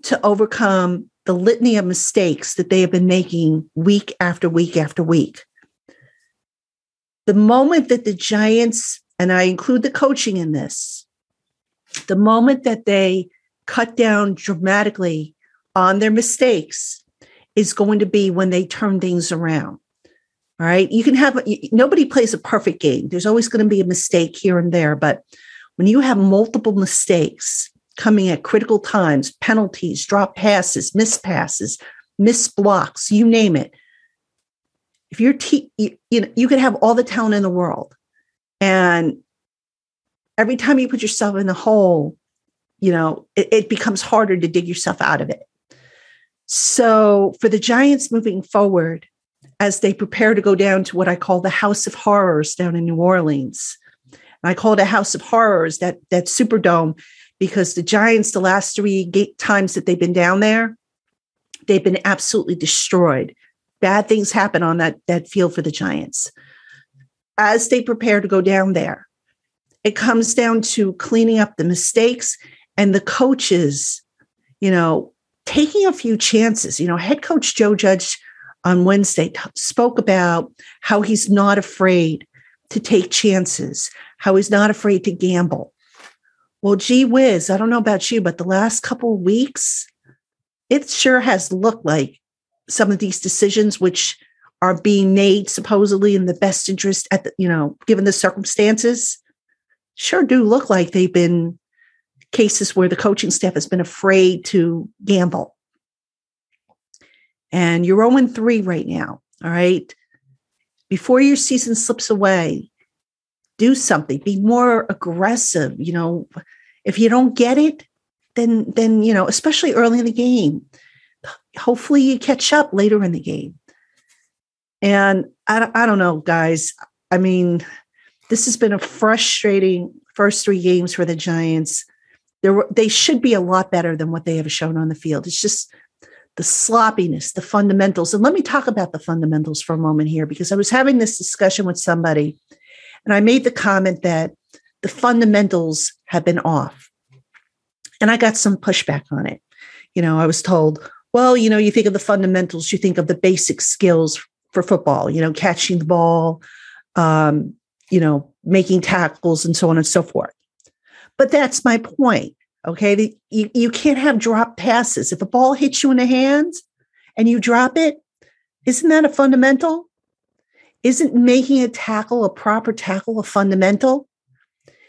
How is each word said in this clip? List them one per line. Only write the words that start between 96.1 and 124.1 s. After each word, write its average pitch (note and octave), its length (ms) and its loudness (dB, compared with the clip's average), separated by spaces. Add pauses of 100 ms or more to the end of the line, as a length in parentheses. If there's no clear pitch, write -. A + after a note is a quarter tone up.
in F#3 100 0
the F3+ 80 -2
best F#3+ 340 -2
interest F#3+ 440 -4
at F#3+ 120 -2
the, - 140 -10
you F#3 100 -2
know, D#3 380 -2
given G3 200 2
the G3 60 2
circumstances, G#3+ 1080 -2 (760)
sure - 300 -2
do B3+ 200 4
look A#3 280 2
like F3+ 180 2
they've F#3 240 0
been E3+ 460 0 (720)
cases - 440 0
where F3+ 140 2
the F3+ 60 -2
coaching G3+ 340 -2
staff F3+ 240 -2
has C#3+ 140 -6
been F3+ 120 -2
afraid F#3 640 2
to E3+ 460 -2 (140)
gamble. F#3 520 -2 (2000)
And E3+ 340 0
you're F#3+ 180 4
oh B3+ 140 4
and B3 160 2
three A3+ 280 0
right F3+ 260 -4
now, - 340 -8 (220)
all E3 80 -6
right? F3+ 420 0 (960)
Before B3+ 320 0
your C#4 140 4
season A#3+ 400 -2
slips - 340 -6
away, F#3+ 640 -2 (840)
do B3 180 4
something. D3+ 440 -2
Be G3+ 200 -4
more A#3 500 2
aggressive. F3+ 880 -2
You E3+ 160 -6
know, E3+ 340 -4 (560)
if G3+ 160 -4
you A3+ 80 6
don't B3+ 280 2
get B3 220 2
it, D4+ 280 0 (500)
then, A#3 360 0
then, A3 320 2
you A3+ 100 4
know, F#3 140 2
especially D4+ 460 0
early A#3 260 2
in A#3 60 -2
the A#3 60 -2
game, A#3 540 0 (920)
hopefully B3+ 440 0
you C4 180 2
catch C4+ 320 -2
up D4 220 2
later G3+ 300 2
in F3 100 -2
the - 60 -6
game. D3 380 -10 (1200)